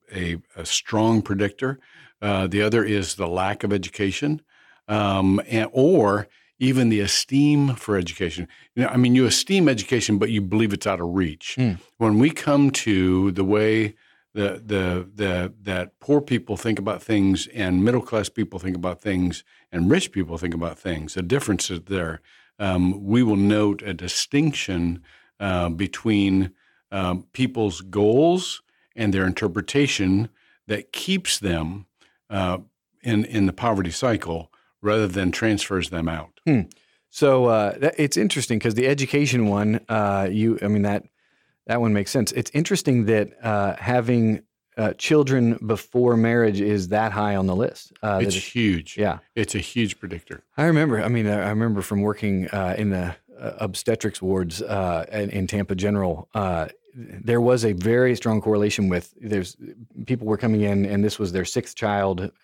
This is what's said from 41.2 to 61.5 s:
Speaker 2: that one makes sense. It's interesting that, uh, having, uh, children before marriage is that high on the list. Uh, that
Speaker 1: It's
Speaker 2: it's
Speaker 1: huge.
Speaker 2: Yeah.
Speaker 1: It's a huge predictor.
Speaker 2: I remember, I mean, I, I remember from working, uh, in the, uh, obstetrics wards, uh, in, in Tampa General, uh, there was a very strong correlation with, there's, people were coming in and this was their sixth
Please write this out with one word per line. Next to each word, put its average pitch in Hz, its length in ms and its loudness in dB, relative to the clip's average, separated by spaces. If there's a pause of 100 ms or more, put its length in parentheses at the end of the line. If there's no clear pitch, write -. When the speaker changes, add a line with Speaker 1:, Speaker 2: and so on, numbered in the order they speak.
Speaker 2:
that 120 140 0
one 113 120 2
makes 101 180 0
sense. 120 220 -2
It's - 220 -6
interesting 143 520 0
that, 107 220 2 (160)
uh, 101 320 0
having, 117 640 2 (340)
uh, 107 160 0
children 131 760 2
before 120 500 2
marriage 113 440 4
is 101 280 0
that 107 220 0
high 104 240 0
on 95 140 0
the 92 80 0
list. - 440 -4
Uh, 104 180 0
that 95 100 2
Speaker 1:
It's 95 80 -2
Speaker 2:
it's 92 100 -6
Speaker 1:
huge. 98 500 -2
Speaker 2:
Yeah. 101 220 -2 (160)
Speaker 1:
It's 107 220 -4
a - 20 -2
huge 110 400 -4
predictor. - 460 -14 (120)
Speaker 2:
I 147 100 0
remember, 151 360 2
I 90 60 -2
mean, 117 180 0
I, 104 200 0
I - 20 0
remember 107 340 0
from 101 200 -2
working, 101 480 -2
uh, 95 280 -2
in 107 120 0
the, 90 260 -4 (240)
uh, 113 180 -8
obstetrics 107 640 -4
wards, 92 400 -2
uh, 90 480 -2
in, 101 200 -4
in 98 180 -4
Tampa 101 260 -2
General, 92 600 -2
uh, 90 340 -2 (260)
there 113 460 -2
was 120 240 2
a 107 80 2
very 117 440 2
strong 110 240 0
correlation 104 480 2
with, 90 320 -2
there's, 101 360 -6 (500)
people 117 200 -4
were 107 100 0
coming 110 260 2
in 101 240 2
and 101 180 0
this 107 140 -2
was 95 140 -4
their 92 120 -2
sixth - 320 -6